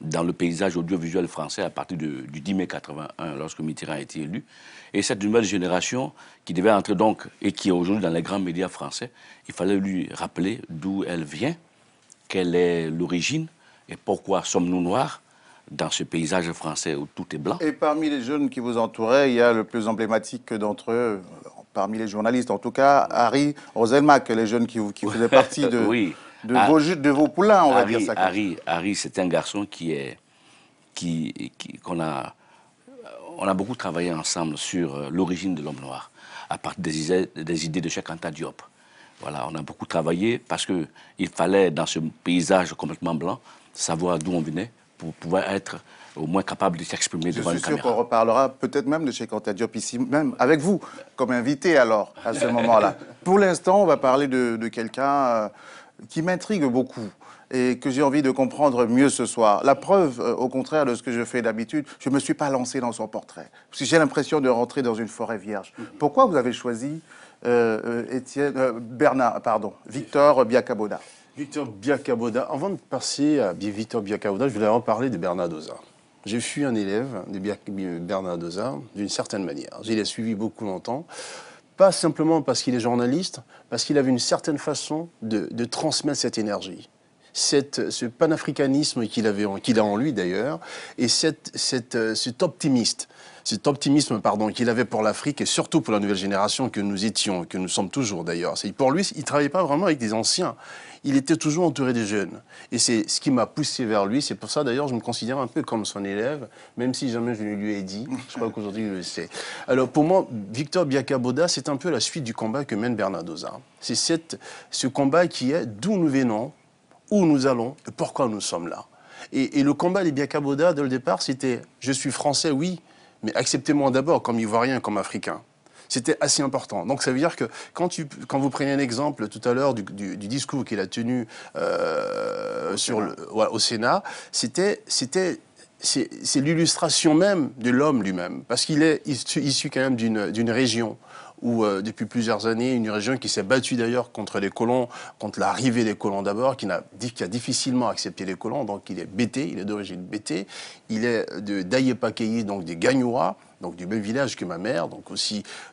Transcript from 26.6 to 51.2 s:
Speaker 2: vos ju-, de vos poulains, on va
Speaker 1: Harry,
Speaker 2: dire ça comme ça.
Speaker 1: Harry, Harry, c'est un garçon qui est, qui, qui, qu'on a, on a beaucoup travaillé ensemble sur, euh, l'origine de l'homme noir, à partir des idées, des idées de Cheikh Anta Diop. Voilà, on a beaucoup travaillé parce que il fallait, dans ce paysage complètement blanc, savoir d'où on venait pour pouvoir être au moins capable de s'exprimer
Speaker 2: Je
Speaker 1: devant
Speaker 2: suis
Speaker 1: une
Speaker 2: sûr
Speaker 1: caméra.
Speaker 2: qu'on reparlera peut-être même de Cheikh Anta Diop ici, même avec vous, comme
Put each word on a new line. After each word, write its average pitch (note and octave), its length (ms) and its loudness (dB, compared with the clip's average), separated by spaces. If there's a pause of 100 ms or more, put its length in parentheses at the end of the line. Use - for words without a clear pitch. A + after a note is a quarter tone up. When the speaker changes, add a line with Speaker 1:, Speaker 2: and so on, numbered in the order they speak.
Speaker 2:
vos D#3 140 8
ju-, D#3+ 160 2
de C#3+ 140 2
vos C#3+ 180 6
poulains, G3 340 6
on D3+ 80 8
va B2+ 120 6
Speaker 1:
Harry, G#2+ 140 2
Speaker 2:
dire A2+ 40 2
ça G#2+ 140 0
comme F#2 100 2
ça. F#2+ 40 4
Speaker 1:
Harry, F#2 280 -2 (100)
Harry, F2 300 -2
c'est - 240 -4
un F#2 80 0
garçon E2+ 380 -2
qui E2 260 -6
est, C#2 260 -8 (760)
qui, D#2+ 600 -4
qui, - 220 -14
qu'on - 220 -6
a, - 340 -6 (1040)
on F#2 80 -4
a G2 80 4
beaucoup G#2 220 -4
travaillé F2 360 -2
ensemble D#2+ 460 -4
sur, E2+ 380 -2
euh, C#2+ 160 -8
l'origine F2+ 420 0
de D2+ 80 -6
l'homme C#2+ 180 -8
noir, C2 300 -14 (400)
à D#2 80 -6
partir D#2 240 -8
des D#2+ 200 -2
idées, F#2 340 0
des D#2+ 300 -4
idées D#2 140 -2
de - 80 -2
Cheikh - 220 -8
Anta E2 220 -10
Diop. D2+ 300 -10 (580)
Voilà, C#2+ 280 -8
on D#2 60 -10
a D#2+ 80 -6
beaucoup - 240 -12
travaillé F2 520 2
parce - 280 -4
que F2 200 -2 (320)
il F2 100 -2
fallait, F#2 420 4
dans D#2+ 160 -2
ce E2+ 140 -2 (240)
paysage F2 500 2
complètement E2 400 -4
blanc, E2+ 260 -4 (340)
savoir E2+ 440 0
d'où E2+ 140 -2
on F2 80 2
venait D#2+ 300 -4 (260)
pour D#2+ 160 -10
pouvoir F#2 380 -2
être G2 260 -4 (400)
au D#2 100 -6
moins F#2 160 2
capable F#2 360 -2
de E2+ 60 -8
s'exprimer E2+ 460 -2
Speaker 2:
Je E2 100 -2
Speaker 1:
devant E2+ 100 -2
Speaker 2:
suis - 80 0
Speaker 1:
une - 60 -6
Speaker 2:
sûr D3+ 120 0
Speaker 1:
caméra. B2+ 140 0
Speaker 2:
qu'on A2 60 2
reparlera A#2 520 4
peut-être C3 380 -4
même D#3 180 0
de B2+ 80 -2
Cheikh A2+ 220 -8
Anta G#2+ 180 -2
Diop G#2 240 -4
ici, A#2 220 -6
même C3 400 0
avec C#3+ 220 6
vous, E3+ 200 2 (340)
comme B2+ 160 0